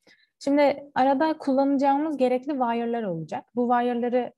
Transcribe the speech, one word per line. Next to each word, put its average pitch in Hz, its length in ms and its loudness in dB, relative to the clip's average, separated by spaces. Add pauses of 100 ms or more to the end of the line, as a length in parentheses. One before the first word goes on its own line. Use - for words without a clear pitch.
(380)
Şimdi 285 560 0
arada 277 440 2
kullanacağımız 277 800 0
gerekli 254 360 0
wire'lar 233 500 -2
olacak. 165 420 -6 (120)
Bu 240 120 0
wire'ları, 240 680 0